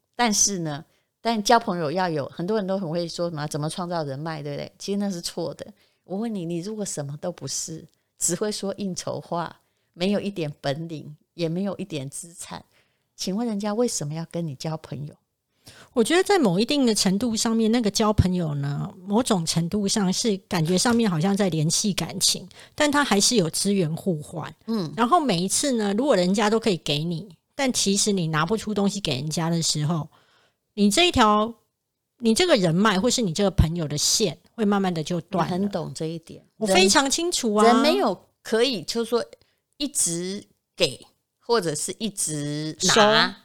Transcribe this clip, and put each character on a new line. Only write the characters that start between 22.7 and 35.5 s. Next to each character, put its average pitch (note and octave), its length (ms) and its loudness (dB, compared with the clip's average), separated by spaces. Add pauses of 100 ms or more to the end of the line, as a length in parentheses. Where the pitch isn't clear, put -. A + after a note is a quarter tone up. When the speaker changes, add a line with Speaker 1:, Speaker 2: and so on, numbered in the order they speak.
Speaker 2:
但 D4 180 2
它 C#4+ 120 4
还 G3+ 180 2
是 B3 140 2
有 F3+ 120 4
资 - 240 -2
源 E3 240 0
互 D#3+ 280 -2
换。 D#3+ 280 -10 (140)
Speaker 1:
嗯。 G3 320 -2
Speaker 2:
然 A#3 100 4
后 E4+ 120 4
每 B3 180 2
一 F3+ 100 0
次 C#4 260 0
呢， G3+ 200 0
如 A3 100 0
果 C#4+ 120 4
人 F3+ 180 4
家 G#3 160 2
都 A3 100 2
可 A3 120 0
以 F3 60 0
给 D3 260 -2
你， F3 260 -6 (240)
但 C4+ 180 0
其 G3+ 240 0
实 G#3 160 2
你 F#3 180 0
拿 D3+ 140 2
不 G#3 140 0
出 G#3+ 160 -6
东 G3+ 160 2
西 G3+ 100 -4
给 D#3 180 -2
人 D3 120 -6
家 E3 220 -2
的 E3+ 100 0
时 D3+ 240 0
候， D#3 240 -2 (640)
你 G#3 160 2
这 E4 180 4
一 E4+ 40 2
条， A3 420 4 (640)
你 A3+ 160 2
这 F4+ 140 2
个 E4 80 6
人 F3+ 180 4
脉 G3+ 260 4
或 G3 80 2
是 B3 140 2
你 F#3+ 100 0
这 G3+ 120 0
个 G3 80 2
朋 E3 240 2
友 E3 120 -4
的 D3 80 -6
线 - 400 0 (200)
会 A3+ 100 -2
慢 G3+ 160 2
慢 F#3 100 0
的 E3 120 -4
就 E3+ 180 -4
断 E3 260 -2
了。 F3+ 80 -2